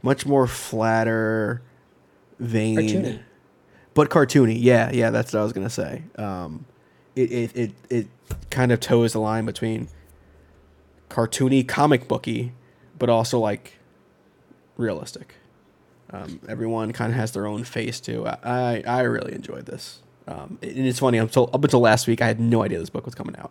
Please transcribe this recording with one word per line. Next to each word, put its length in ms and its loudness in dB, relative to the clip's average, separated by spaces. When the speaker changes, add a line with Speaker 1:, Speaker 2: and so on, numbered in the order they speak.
Speaker 1:
much 240 0
more 200 4
flatter 1160 0
vein. 380 0
Speaker 2:
Cartoony. 440 0
Speaker 1:
But 160 4
cartoony, 500 4
yeah, 320 6
yeah, 180 2
that's 220 -2
what 80 0
I 20 2
was 100 -2
gonna 180 -4
say. 320 -6
Um, 480 -10
it, 160 0
it, 240 -4
it, 140 -2
it 180 -2
kind 220 2
of 80 2
toes 340 2
the 60 -2
line 260 -2
between 420 -6
cartoony, 580 2
comic 420 2
booky, 440 -4
but 120 0
also, 280 2
like, 400 -2
realistic. 600 -6
Um, 380 -14
everyone 440 -4
kinda 240 -2
has 160 -2
their 140 -6
own 180 -6
face 360 -6
too. 260 -8
I, 180 -6
I, 420 -2
I 160 0
really 320 -2
enjoyed 320 -12
this. 340 -16
Um, 360 -14
and 240 -4
it's 140 0
funny, 180 4
I'm 120 2
so, 160 6
up 180 0
until 160 6
last 260 6
week, 160 2
I 40 2
had 120 0
no 240 4
idea 160 -2
this 120 -8
book 160 -8
was 80 -12
coming 240 -12
out. 120 -16